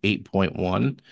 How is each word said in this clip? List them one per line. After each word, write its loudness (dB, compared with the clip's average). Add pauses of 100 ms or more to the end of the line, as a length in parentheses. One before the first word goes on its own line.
eight 0
point 0
one. 0 (120)